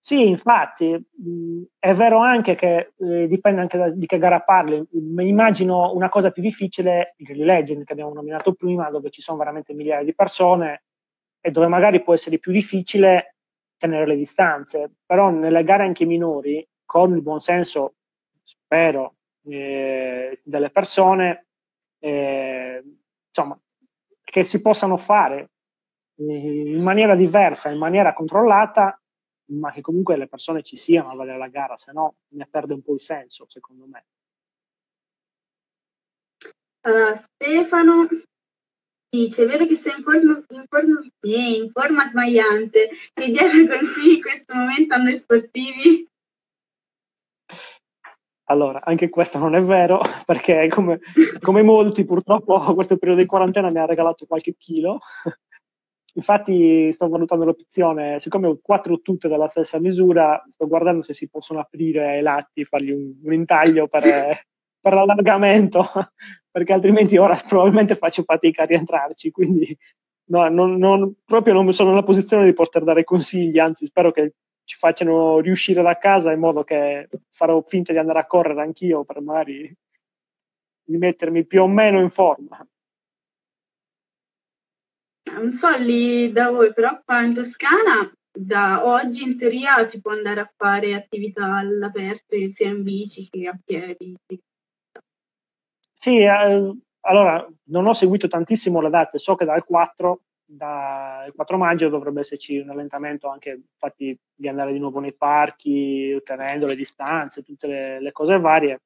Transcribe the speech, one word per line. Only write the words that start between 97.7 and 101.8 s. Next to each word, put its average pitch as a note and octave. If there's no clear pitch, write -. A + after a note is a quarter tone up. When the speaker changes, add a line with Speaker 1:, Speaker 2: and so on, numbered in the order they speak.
Speaker 1:
ho A3+
seguito G3
tantissimo E3+
le D#3
date, D#3
so F#3+
che E3+
dal D#3+
quattro, F3+
dal C#3
quattro F3+
maggio E3+